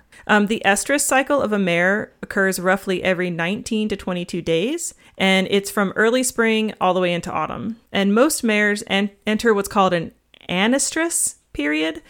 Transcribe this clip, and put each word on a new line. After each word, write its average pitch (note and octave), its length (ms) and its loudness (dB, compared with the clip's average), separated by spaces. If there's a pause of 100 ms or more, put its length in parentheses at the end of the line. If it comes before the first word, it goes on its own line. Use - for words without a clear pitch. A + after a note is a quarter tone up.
(260)
Um, G#3 220 4
the A3+ 160 -2
estrus G3+ 380 2
cycle C#4 380 2
of G#3 120 0
a G#3 60 0
mare F#3 520 0 (100)
occurs F#3+ 380 0
roughly F#3 460 0
every F3+ 260 0
nineteen G#3 600 -2
to G3 60 -4
twenty-two F3 460 -6
days, F#3 520 -2 (220)
and F#3+ 360 2
it's G3 180 0
from G3 240 -2
early A#3 300 2
spring A3 560 0
all F#3 140 2
the F#3 60 0
way F3+ 120 0
into F3 180 -6
autumn. - 460 -6 (160)
And G3 200 2
most C4+ 300 4
mares G#3 460 0
en-, G3 220 0 (160)
enter A3 280 2
what's G3 140 -2
called F#3 240 2
an E3+ 180 -4 (380)
anestrus C4 880 0 (160)
period, D#4 580 -2